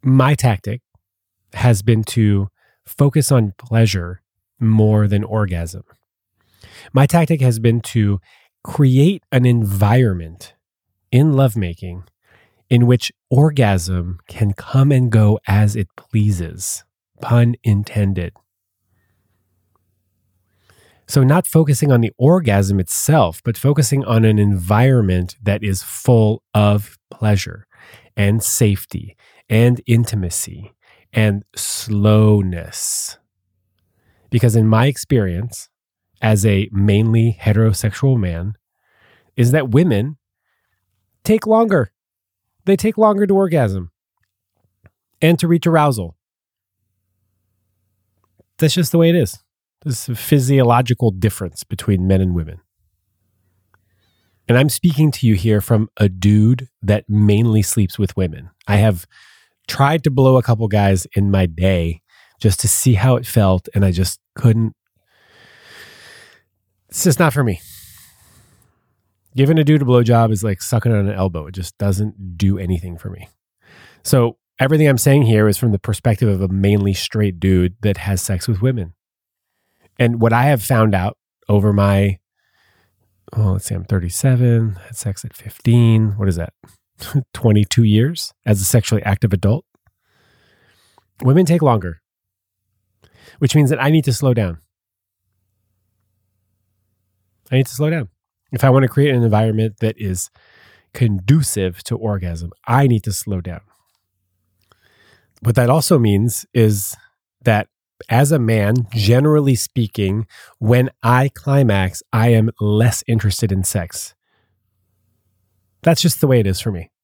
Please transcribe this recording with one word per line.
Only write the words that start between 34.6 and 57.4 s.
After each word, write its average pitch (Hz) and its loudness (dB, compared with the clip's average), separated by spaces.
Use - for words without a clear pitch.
my 113 2
experience, 110 -4
as 107 2
a 101 0
mainly 110 2
heterosexual 110 0
man, 92 -6
is 120 2
that 135 0
women 139 0
take 214 0
longer. 214 2
They 196 2
take 220 -2
longer 208 2
to 190 0
orgasm 131 0
and 160 2
to 175 -4
reach 170 0
arousal. 143 0
That's 156 0
just 170 -2
the 165 2
way 165 4
it 170 2
is. 135 -4
There's 139 -8
a 120 -6
physiological 123 2
difference 95 -6
between 95 -2
men 95 2
and 92 -2
women. 82 -8
And 117 2
I'm 143 2
speaking 151 0
to - -4
you 110 4
here 104 0
from 110 0
a 104 0
dude 104 2
that 104 -2
mainly 104 2